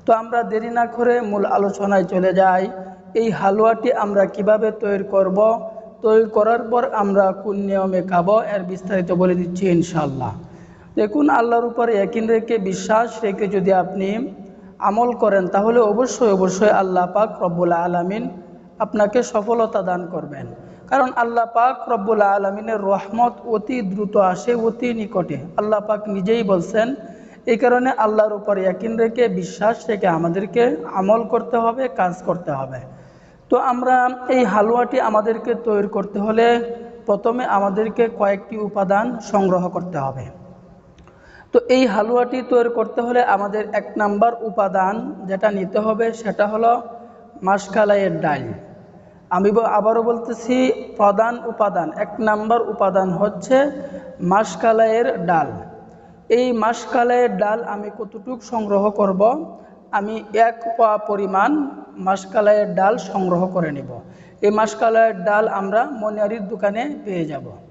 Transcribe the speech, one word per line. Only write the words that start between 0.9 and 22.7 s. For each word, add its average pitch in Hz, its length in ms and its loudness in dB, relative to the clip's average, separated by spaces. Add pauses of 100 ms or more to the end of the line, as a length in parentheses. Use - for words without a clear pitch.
মূল 202 240 -2
আলোচনায় 196 600 0
চলে 185 280 0
যাই। 190 300 4 (500)
এই 226 180 2
হালুয়াটি 220 640 2
আমরা 202 320 2
কিভাবে 214 440 2 (100)
তৈরি 202 300 -2
করব, 190 280 2 (640)
তৈরি 220 280 4
করার 220 340 2
পর 240 200 0 (100)
আমরা 202 380 2
কোন 196 340 -6
নিয়মে 190 360 0
খাবো, 180 420 2
এর 202 200 -4
বিস্তারিত 185 480 -4
বলে 180 240 2
দিচ্ছি 180 340 -4
ইনশাআল্লাহ। 143 640 -2 (640)
দেখুন, 214 340 0
আল্লাহর 233 360 2
উপর 233 240 0
ইয়াকিন 202 380 0
রেখে, 226 300 0
বিশ্বাস 214 520 0 (140)
রেখে 202 240 -2
যদি 190 260 0
আপনি 185 360 0 (720)
আমল 226 340 2
করেন, 196 340 2
তাহলে 214 320 2
অবশ্যই, 226 520 2
অবশ্যই 190 420 2
আল্লাহ 185 400 2
পাক 220 160 2 (120)
রব্বুল 175 320 0
আলামিন 175 500 -2 (560)
আপনাকে 214 440 0
সফলতা 220 580 0
দান 180 260 -4
করবেন। 151 380 -10 (420)
কারণ 262 300 2
আল্লাহ 233 360 0
পাক 247 220 2 (140)
রব্বুল 208 320 0
আলামিনের 202 600 0